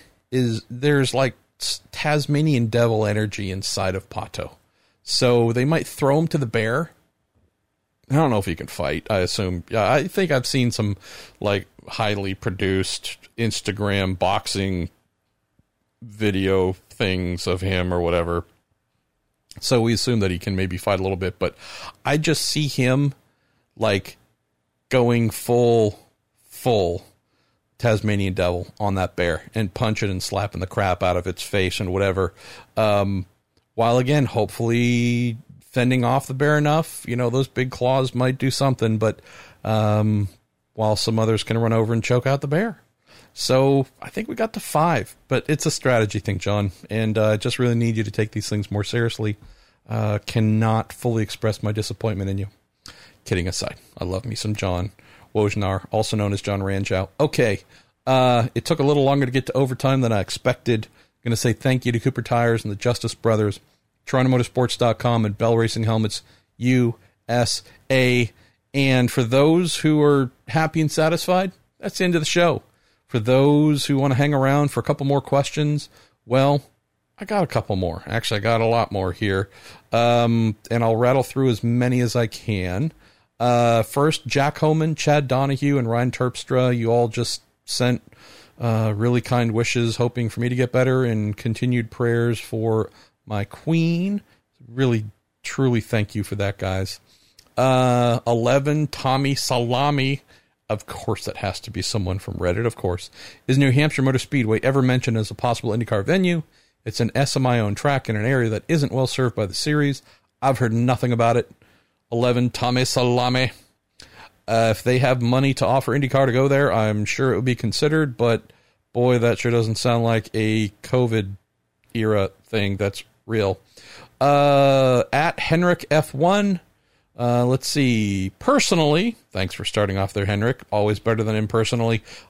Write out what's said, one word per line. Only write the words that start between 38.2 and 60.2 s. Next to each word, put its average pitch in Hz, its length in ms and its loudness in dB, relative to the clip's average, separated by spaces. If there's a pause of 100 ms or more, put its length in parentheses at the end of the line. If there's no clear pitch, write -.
do 135 120 0
something, 120 480 0
but, 107 220 0 (460)
um, 107 640 2 (440)
while 107 220 0
some 113 240 -2
others 110 240 2
can 113 140 -2
run 113 160 0
over 113 180 2
and 113 100 0
choke 123 240 0
out 139 140 0
the 147 80 -6
bear. 180 340 -2 (520)
So 135 520 2 (160)
I - 80 -14
think - 200 -6
we 240 60 -6
got 226 180 -4
to 202 80 -8
five, 151 560 -2 (100)
but 131 220 -2
it's 151 160 -2
a 156 60 2
strategy 110 480 0
thing, 95 200 -4
John, 101 320 -2 (180)
and, 110 280 -2
uh, 107 140 4
I 107 40 4
just 117 240 -4
really 120 160 2
need 117 220 0
you 110 80 -2
to 107 60 -8
take 107 200 -2
these - 160 -6
things 104 240 -4
more 104 140 -2
seriously. 117 500 -2 (540)
Uh, 107 360 -2
cannot 110 680 0
fully 113 280 -2
express - 400 -4
my 104 120 -4
disappointment 98 560 -4
in 98 80 -4
you. 98 100 -6 (800)
Kidding 90 240 -2
aside, - 260 -6 (220)
I - 80 -10
love 92 180 -6
me 110 120 -8
some 107 200 -4
John 92 360 -4 (440)
Wojnar, 101 560 0
also 110 240 -2
known 104 160 0
as 101 100 -4
John 98 220 -4
Ranchow. 95 460 -2 (100)
Okay, 123 440 0 (440)
uh, 127 480 4
it 117 80 -2
took 165 160 -2
a 139 40 2
little 143 200 4
longer 139 220 2
to 123 80 -6
get 131 140 -2
to - 100 -2
overtime 135 420 0
than 113 140 2
I 98 80 0